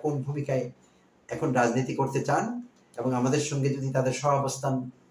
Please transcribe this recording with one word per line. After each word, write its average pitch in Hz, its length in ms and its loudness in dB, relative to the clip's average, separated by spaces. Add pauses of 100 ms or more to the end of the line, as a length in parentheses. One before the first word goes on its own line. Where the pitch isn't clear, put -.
কোন 147 100 0 (120)
ভূমিকায় 139 400 -2 (640)
এখন 143 200 -2 (100)
রাজনীতি 120 400 2
করতে 131 280 0
চান 156 160 2 (560)
এবং 123 100 0 (100)
আমাদের 131 300 2
সঙ্গে 139 260 0
যদি 135 220 -4
তাদের 127 240 2
সহাবস্থান 139 520 0 (380)